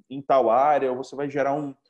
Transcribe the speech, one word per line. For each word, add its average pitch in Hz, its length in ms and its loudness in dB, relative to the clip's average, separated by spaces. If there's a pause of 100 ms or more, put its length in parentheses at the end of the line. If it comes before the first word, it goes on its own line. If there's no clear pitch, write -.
em 135 120 -10
tal 131 280 2
área, 135 420 2
ou 123 60 -4
você 135 180 -12
vai 143 140 -6
gerar 139 240 -2
um, 143 200 -6 (160)